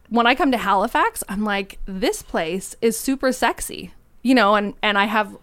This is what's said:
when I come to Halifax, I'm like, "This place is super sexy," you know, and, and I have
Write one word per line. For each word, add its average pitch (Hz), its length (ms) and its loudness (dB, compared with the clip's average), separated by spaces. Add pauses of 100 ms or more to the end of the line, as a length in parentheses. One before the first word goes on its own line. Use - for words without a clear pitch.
when 233 180 2
I 247 80 4
come 285 180 2
to 233 60 2
Halifax, 202 680 0
I'm 208 160 -4
like, 202 420 -4
"This 202 360 -4
place 185 580 -6
is 226 180 2
super 269 340 0
sexy," - 600 -4 (300)
you 254 120 4
know, 214 200 6
and, 202 280 0
and 208 160 2
I 202 80 4
have 202 360 -2